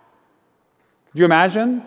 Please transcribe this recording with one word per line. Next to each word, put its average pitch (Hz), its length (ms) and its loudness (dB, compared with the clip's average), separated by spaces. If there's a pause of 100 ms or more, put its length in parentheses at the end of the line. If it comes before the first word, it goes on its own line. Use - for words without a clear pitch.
(1120)
Could 147 80 -14
you 175 80 2
imagine 196 600 0